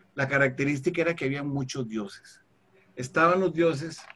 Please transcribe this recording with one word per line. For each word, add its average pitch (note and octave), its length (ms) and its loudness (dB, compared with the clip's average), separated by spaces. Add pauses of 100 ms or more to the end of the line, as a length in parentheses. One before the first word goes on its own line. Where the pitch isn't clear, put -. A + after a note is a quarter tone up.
(140)
La C3+ 140 -2
característica C#3 760 0
era E3 120 0
que D#3 120 -4
había C#3 160 -2
muchos C#3 460 -4
dioses. G#2+ 520 -10 (560)
Estaban D#3+ 440 2
los F#3 120 2
dioses, D#3+ 480 0 (160)